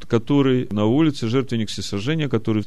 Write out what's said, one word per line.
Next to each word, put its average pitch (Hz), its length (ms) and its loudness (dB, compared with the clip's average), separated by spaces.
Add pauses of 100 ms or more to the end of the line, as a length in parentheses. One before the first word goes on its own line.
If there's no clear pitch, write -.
который 131 640 2
на 104 160 2
улице, 139 420 2
жертвенник 117 400 -2
всесожжения, 127 600 -4
который 107 380 0